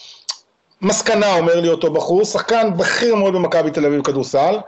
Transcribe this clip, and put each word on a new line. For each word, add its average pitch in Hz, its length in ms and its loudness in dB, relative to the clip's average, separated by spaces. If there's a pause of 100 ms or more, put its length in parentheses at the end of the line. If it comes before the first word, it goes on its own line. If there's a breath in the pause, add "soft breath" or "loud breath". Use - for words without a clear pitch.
(840 loud breath)
"מסקנה", 202 560 0
אומר 170 220 2
לי 170 80 0
אותו 165 220 0
בחור, 160 340 0
שחקן 214 520 0
בכיר 233 380 0
מאוד 196 200 2
במכבי 165 360 0
תל 147 160 0
אביב 143 160 0
כדורסל, 143 640 0